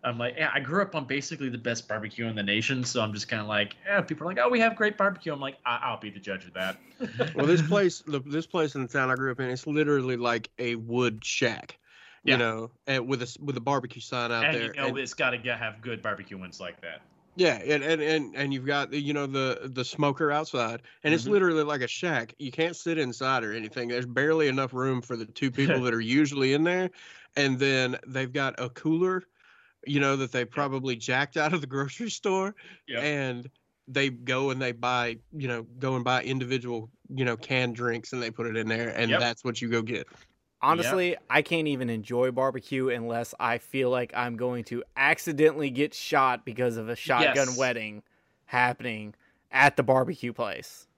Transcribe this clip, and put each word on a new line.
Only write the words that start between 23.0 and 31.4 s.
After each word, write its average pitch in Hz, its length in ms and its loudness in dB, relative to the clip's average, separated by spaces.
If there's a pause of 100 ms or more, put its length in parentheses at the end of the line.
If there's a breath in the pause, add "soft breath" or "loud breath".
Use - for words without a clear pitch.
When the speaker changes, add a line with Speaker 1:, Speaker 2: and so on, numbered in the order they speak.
Speaker 2:
or 107 100 -4
anything. 113 360 -6
There's 123 180 -2
barely 147 400 4
enough 131 260 0
room 127 300 0
for 123 140 -6
the 113 100 -8
two 135 240 -2
people 139 300 4
Speaker 1:
<laughs> - 20 -2
Speaker 2:
that 123 100 2
are 113 80 0
usually 135 520 4
in 147 100 4
there. 180 280 2 (460 loud breath)
And 139 220 2
then 131 380 2 (100)
they've 131 260 -4
got 135 280 -2
a 127 100 -4
cooler, 180 520 0 (640 soft breath)
you 143 140 2
know, 139 160 4
that 131 160 -2
they 127 80 0
Speaker 1:
Yep. 123 100 -4
Speaker 2:
probably 135 460 -2
jacked 131 400 0
out 151 160 2